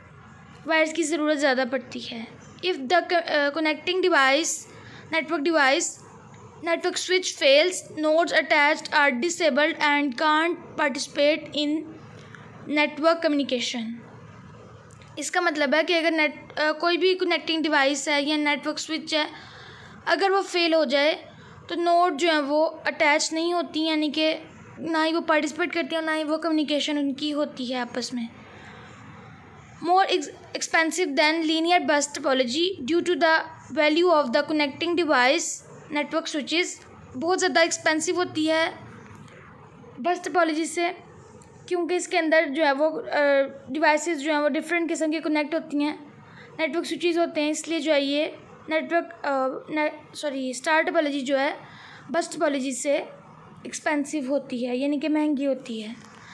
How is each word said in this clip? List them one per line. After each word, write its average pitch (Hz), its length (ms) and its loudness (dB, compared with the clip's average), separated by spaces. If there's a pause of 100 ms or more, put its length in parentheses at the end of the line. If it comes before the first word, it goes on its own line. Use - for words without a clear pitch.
(680)
wires 311 260 2
की 330 100 0
ज़रूरत 302 360 2
ज़्यादा 262 260 2
पड़ती 247 360 -6
है। 226 380 -12 (200)
If 349 180 -2
the 269 260 2
co-, 339 200 0
uh, 294 340 0
connecting 311 460 -2
device, 311 500 4 (600)
network 320 320 -2
device, 320 420 4 (760)
network 349 320 0
switch 370 340 0 (120)
fails, 311 340 6 (220)
nodes 311 340 2
attached 311 600 2
are 285 200 4 (120)
disabled 311 580 2
and 285 400 2
can't 311 340 2 (240)
participate 294 640 0 (140)
in 302 180 0 (1000)
network 302 460 2
communication। 262 600 -2 (1300)
इसका 302 220 -2
मतलब 302 340 0
है 311 80 4
कि 349 120 0
अगर 330 160 2
नेट, 302 480 -2
अ, 302 140 2
कोई 339 240 0
भी 370 180 4
connecting 330 480 -2
device 285 460 2
है 285 160 2
या 302 120 0
network 294 420 -2
switch 311 360 -6
है, 311 160 0 (760)
अगर 370 240 2
वो 392 120 2
fail 339 320 2
हो 311 100 4
जाए 285 300 2 (540)
तो 349 60 -8
node 339 420 2
जो 330 120 2
है 311 120 4
वो 294 240 2
attach 302 680 0
नहीं 330 220 0
होती, 330 300 -2
यानी 311 260 0
कि 311 240 0 (460)
ना 320 220 -2
ही 320 100 0
वो 330 80 0
participate 320 520 0
करती 330 220 -4
हैं 320 80 -4
और 320 40 -6
ना 311 60 -2
ही 311 120 -2
वो 311 140 -2
communication 302 600 0
उनकी 285 320 -2
होती 285 360 -4
है 254 140 -4
आपस 240 340 -6
में। 233 140 -6 (1600)
More 370 220 6
ex-, - 500 -4
expensive 320 540 0
than 320 300 2
linear 320 360 2 (100)
bus 294 240 2
topology 269 500 0 (200)
due 330 240 0
to 359 80 2
the 320 220 4 (360)
value 311 380 4
of 285 180 4
the 294 160 2
connecting 311 540 -2
device 294 460 4 (460)
network - 340 -2
switches, 302 400 -2 (500)
बहुत 330 220 0
ज़्यादा 330 240 4
expensive 330 540 0
होती 349 300 -2
है 320 280 0 (1300)
Bus 349 240 -2
topology 330 420 0
से 349 220 -2 (800)
क्योंकि 349 280 -2
इसके 349 220 -2
अंदर 320 260 4
जो 302 200 0
है 285 80 4
वो, 302 180 2
अ, 302 300 -2 (500)
devices 311 480 2
जो 302 140 -2
हैं 294 80 2
वो 294 80 2
different 320 400 -2
किस्म 311 220 -2
की 320 100 -2
connect 302 340 -2
होती 320 280 -2
हैं, - 300 -4 (480)
Network 311 260 -2
switches 330 320 0
होते 339 220 0
हैं, 302 100 0
इसलिए 311 300 -4
जो 302 120 2
है 285 120 2
ये 294 340 -2 (320)
network, 320 340 0
अ, 269 680 -4
ने-, 302 420 -4
sorry, 262 380 -6
स्टार 320 280 2
टोपोलॉजी 294 380 0
जो 269 160 0
है 277 220 0 (520)
बस 330 220 -2
टोपोलॉजी 285 400 -2
से 285 240 0 (720)
expensive 294 640 -2
होती 269 340 -2
है, 247 120 -2
यानी 285 240 0
कि 311 80 -2
महंगी 302 360 2
होती 254 360 -4
है। 220 160 -10 (380)